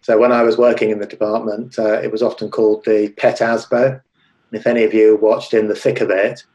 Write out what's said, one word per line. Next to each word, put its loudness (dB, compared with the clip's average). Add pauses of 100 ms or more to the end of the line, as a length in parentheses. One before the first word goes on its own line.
So 2
when 4
I 2
was 0
working 2
in -4
the -8
department, -6
uh, 0
it -6
was -4
often -6
called 0
the 0
pet -2
asbo. -2
And -16
if -6
any 2
of 0
you 6
watched 0
In 2
the -2
Thick -2
of -2
It -2 (100)